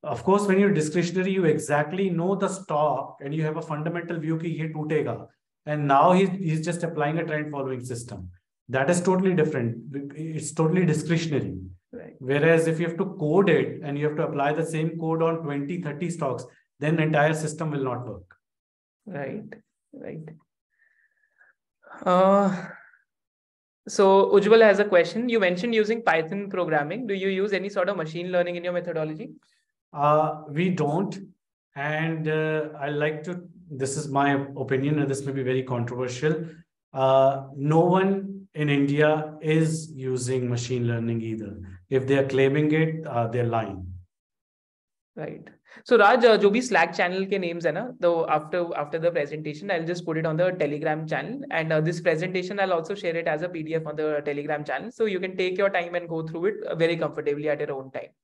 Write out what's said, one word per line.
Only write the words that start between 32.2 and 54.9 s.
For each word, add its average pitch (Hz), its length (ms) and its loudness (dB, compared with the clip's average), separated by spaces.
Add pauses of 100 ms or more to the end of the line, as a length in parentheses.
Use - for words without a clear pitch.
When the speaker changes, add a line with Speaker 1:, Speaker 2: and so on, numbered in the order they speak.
Speaker 1:
uh, 156 420 0 (100)
I 143 100 -4
like 151 340 -2
to, 180 200 -8 (260)
this 131 280 -4
is 151 120 -6
my 139 360 2 (120)
opinion, 139 420 0
and 135 100 0
this 135 160 -4
may 135 60 -6
be 135 120 -4
very 127 200 0
controversial. 123 840 -2 (460)
Uh, 135 500 4 (120)
no 147 260 4
one 190 720 2
in 151 140 0
India 147 720 2
is 160 540 0
using 127 540 -2
machine 120 380 -2
learning 117 340 -2
either. 107 340 -8 (340)
If 131 180 0
they 139 100 4
are 139 100 2
claiming 135 440 4
it, 160 340 0
uh, 120 220 -2
they're 120 180 -2
lying. 101 400 -2 (1300)
Speaker 2:
Right. - 320 -12 (420)
So 247 80 8
राज, 226 280 8
uh, 220 120 10
जो 196 120 6
भी 220 120 2
Slack 175 300 2
चैनल 185 340 0
के 196 140 -2
नेम्स 170 260 -4
है 160 60 2
ना, 170 100 -4 (200)
तो 175 100 4 (240)
after, 156 260 -2 (200)
after 147 180 -4
the 165 120 2
presentation, 151 600 -6
I'll 165 140 -2
just 170 200 -4
put 160 120 -2
it 160 80 -2
on 160 120 0
the 180 220 2
Telegram 156 480 -2
channel, 160 340 -6 (100)
and, 160 200 -2
uh, 156 100 4
this 170 200 -2
presentation 180 580 -2
I'll 185 140 2
also 165 220 -2
share 175 200 -4
it 165 120 -2
as 156 160 -2
a 175 60 -4
P 160 140 -8
D 156 120 -6
F 160 100 -2
on 151 100 -8
the 151 300 -2
Telegram 147 380 -4
channel, 147 280 -6